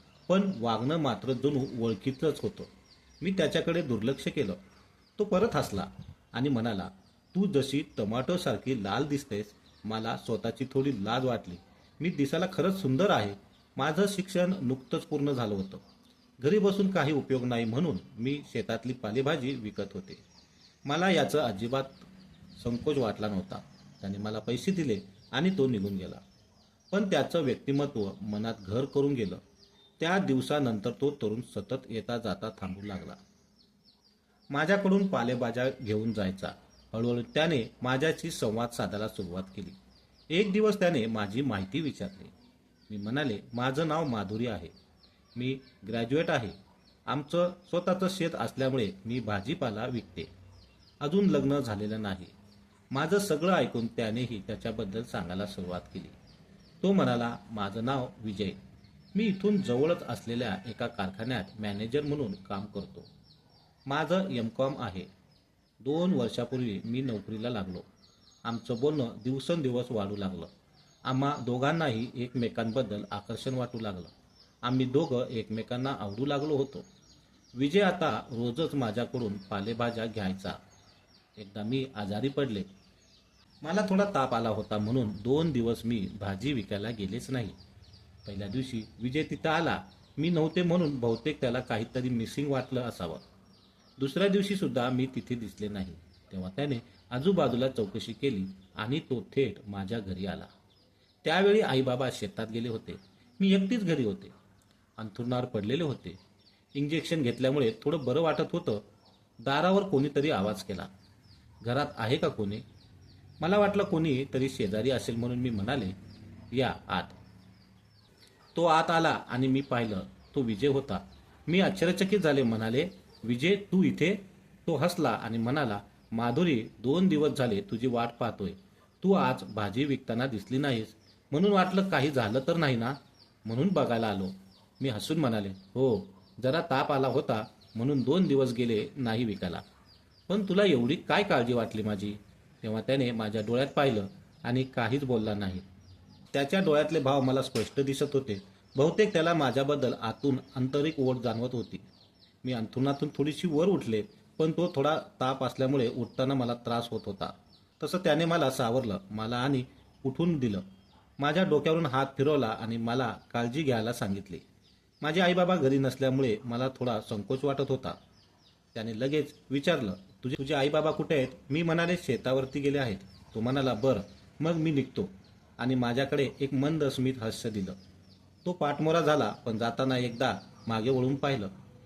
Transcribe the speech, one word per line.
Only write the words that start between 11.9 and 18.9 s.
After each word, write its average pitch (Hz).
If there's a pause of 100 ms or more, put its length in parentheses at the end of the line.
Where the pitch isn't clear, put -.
मी 160
दिसायला 156
खरंच 190
सुंदर 147
आहे. 107 (420)
माझं 156
शिक्षण 185
नुकतंच 131
पूर्ण 143
झालं 113
होतं. 95 (600)
घरी 160
बसून 190
काही 156
उपयोग 131
नाही 120
म्हणून 123 (200)
मी 139 (120)
शेतातली 113